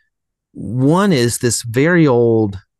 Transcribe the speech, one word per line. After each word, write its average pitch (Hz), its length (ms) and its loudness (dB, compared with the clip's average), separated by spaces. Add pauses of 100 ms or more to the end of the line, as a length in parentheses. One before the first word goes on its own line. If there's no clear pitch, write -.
(520)
One 147 600 0
is 120 260 0
this 117 240 -4
very 151 440 0
old 113 520 2 (220)